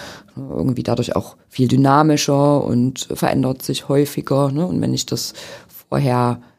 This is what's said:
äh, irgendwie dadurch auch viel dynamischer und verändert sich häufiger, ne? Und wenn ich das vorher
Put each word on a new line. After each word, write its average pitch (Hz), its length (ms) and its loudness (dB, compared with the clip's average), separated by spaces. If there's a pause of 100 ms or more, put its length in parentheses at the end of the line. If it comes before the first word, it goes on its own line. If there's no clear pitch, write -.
(360)
äh, 127 40 -12
irgendwie 131 420 -2
dadurch - 320 -2
auch - 220 -6 (120)
viel 127 200 0
dynamischer 143 960 4
und 123 480 -2
verändert 131 500 0
sich - 260 -6
häufiger, 143 600 0
ne? 151 160 0
Und - 140 -2
wenn 127 140 0
ich 131 120 -4
das - 280 -6 (540)
vorher 123 520 0 (180)